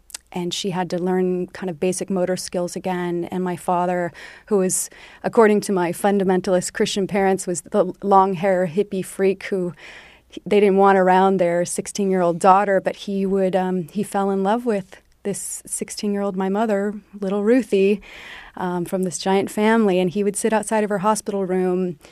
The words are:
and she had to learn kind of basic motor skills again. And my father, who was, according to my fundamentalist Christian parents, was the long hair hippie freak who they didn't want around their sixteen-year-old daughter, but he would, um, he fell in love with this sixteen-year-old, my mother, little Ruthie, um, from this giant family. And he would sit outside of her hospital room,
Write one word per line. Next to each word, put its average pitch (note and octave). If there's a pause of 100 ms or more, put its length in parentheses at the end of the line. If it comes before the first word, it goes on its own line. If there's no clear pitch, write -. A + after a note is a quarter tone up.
(320)
and F3
she -
had F3
to F#3
learn F3+
kind -
of D#3
basic F#3
motor F#3
skills F3
again. F3+
And F#3
my F3+
father, F3+ (360)
who G#3+
was, F#3 (340)
according G#3
to G#3
my F3
fundamentalist F#3
Christian G3+
parents, F#3+
was F3
the F#3 (100)
long G3
hair F#3
hippie F#3+
freak F#3+
who F3+ (720)
they G3+
didn't G3
want G3
around F#3
their F3
sixteen-year-old F#3+
daughter, G3
but F#3
he G3
would, F#3+
um, F#3 (100)
he G3+
fell G3
in G3
love A#3
with G#3 (220)
this -
sixteen-year-old, G3+
my F#3+
mother, G3+ (240)
little G3
Ruthie, G#3 (560)
um, F3+
from F#3
this F3+
giant F#3+
family. G#3+
And F#3
he G3+
would G3+
sit A3
outside G#3+
of G3+
her G3+
hospital G3+
room, F#3 (140)